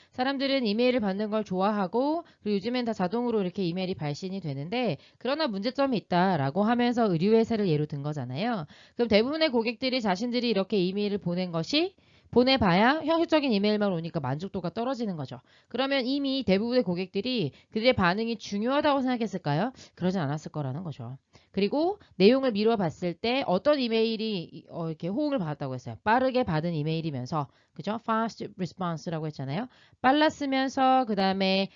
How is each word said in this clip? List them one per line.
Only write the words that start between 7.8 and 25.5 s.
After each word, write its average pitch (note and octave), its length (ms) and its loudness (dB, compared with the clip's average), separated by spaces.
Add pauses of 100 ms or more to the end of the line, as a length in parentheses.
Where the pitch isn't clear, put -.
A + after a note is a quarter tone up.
든 C#3+ 160 -8
거잖아요. D3+ 640 -4 (280)
그럼 A#3+ 140 0
대부분의 C#4 400 4
고객들이 A#3+ 500 0
자신들이 A3+ 500 0
이렇게 G3 280 0
이메일을 G3 400 0
보낸 F3+ 340 -4
것이 D4 420 0 (380)
보내봐야 B3 720 4
형식적인 D#4+ 480 2
이메일만 G#3 400 2
오니까 E3 280 -4
만족도가 E3 500 -4
떨어지는 A3+ 460 -4
거죠. C3 240 -8 (280)
그러면 C4+ 380 0
이미 C4+ 400 -2
대부분의 A#3 380 2
고객들이 F#3 680 -2 (200)
그들의 A#3+ 220 2
반응이 G#3+ 440 0
중요하다고 C#4 640 0
생각했을까요? A3 680 -2 (240)
그러진 F#3 260 0
않았을 D3+ 300 -4
거라는 C#3+ 320 -6
거죠. C3 340 -12 (340)
그리고 C#4+ 460 0 (200)
내용을 B3+ 340 6
미뤄 G#3+ 260 2
봤을 F3 360 -2
때 B3 340 -2
어떤 C4+ 320 2
이메일이, A3 880 -2
어, D#3+ 200 -6
이렇게 D#3+ 180 -6
호응을 C#4 320 -2
받았다고 D3 340 -6